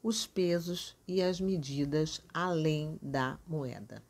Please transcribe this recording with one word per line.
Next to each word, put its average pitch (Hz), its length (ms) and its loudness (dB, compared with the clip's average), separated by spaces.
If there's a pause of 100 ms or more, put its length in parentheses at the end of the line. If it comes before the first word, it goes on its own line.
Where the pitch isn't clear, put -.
os 220 240 0
pesos 175 680 0 (140)
e 185 140 2
as 180 180 2
medidas 151 800 0 (140)
além 160 680 2
da 139 460 0
moeda. 127 640 -6